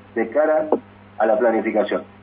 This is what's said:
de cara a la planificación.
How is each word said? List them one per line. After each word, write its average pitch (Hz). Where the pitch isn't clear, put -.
de 110
cara 156
a -
la -
planificación. 107